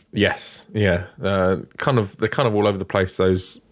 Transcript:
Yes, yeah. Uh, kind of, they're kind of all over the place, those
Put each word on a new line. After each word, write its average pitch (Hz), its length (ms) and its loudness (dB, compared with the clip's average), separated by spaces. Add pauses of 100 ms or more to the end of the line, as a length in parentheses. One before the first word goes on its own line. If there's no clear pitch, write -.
(140)
Yes, - 600 -2
yeah. 95 320 2 (160)
Uh, 95 400 0 (160)
kind 135 200 0
of, 101 200 -2
they're 110 100 0
kind 139 180 0
of 107 80 0
all 104 140 2
over 101 80 0
the 95 80 -4
place, 95 320 0
those 92 440 0 (120)